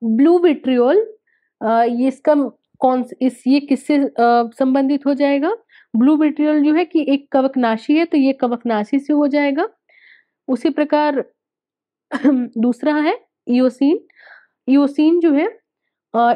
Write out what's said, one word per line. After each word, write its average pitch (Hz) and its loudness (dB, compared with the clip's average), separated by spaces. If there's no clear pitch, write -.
ब्लू 277 2
विट्रियोल, 285 0
अ, 226 0
ये 240 -2
इसका 269 0
कौन 254 0
स-, 247 -16
इस, 254 -2
ये 269 2
किससे, 285 -2
अ, 277 -2
संबंधित 262 0
हो 285 0
जाएगा? 285 -2
ब्लू 262 2
विट्रियोल 302 0
जो 302 2
है 349 0
कि 320 -4
एक 277 -4
कवकनाशी 262 -2
है, 330 0
तो 330 -2
ये 269 2
कवकनाशी 240 -4
से 277 -4
हो 294 0
जाएगा। 285 -2
उसी 262 -4
प्रकार 294 -2
<clears throat> 269 -4
दूसरा 247 -2
है 311 -2
ईओसिन। 254 0
ईओसिन 285 2
जो 330 2
है, 349 -2
अ, 233 2